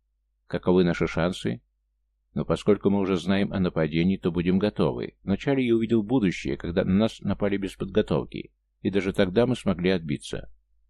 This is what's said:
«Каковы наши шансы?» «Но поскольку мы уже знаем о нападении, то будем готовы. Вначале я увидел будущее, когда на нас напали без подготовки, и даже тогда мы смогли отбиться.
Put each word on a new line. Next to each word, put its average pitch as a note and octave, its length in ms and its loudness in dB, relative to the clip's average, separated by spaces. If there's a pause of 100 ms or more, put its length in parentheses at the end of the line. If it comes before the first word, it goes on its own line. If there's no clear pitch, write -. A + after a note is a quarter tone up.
(520)
«Каковы F#2 320 4
наши E2+ 240 0
шансы?» F#2 540 -4 (720)
«Но D2+ 100 -2
поскольку G2 460 2
мы G2+ 100 2
уже F#2+ 160 2
знаем F#2+ 380 0
о G2 80 -2
нападении, E2+ 560 0
то F2+ 160 -2
будем F2+ 260 2
готовы. D#2+ 640 -2
Вначале C3 420 0
я A#2 80 4
увидел A2+ 300 2
будущее, G2+ 540 0
когда E2+ 260 -2
на - 100 0
нас G#2+ 280 2
напали G2+ 340 -2
без G2 220 -4
подготовки, F#2+ 720 -2 (300)
и G#2 80 -2
даже F#2+ 240 0
тогда G2+ 320 2
мы B2 100 0
смогли F2+ 360 0
отбиться. D#2+ 640 -6 (360)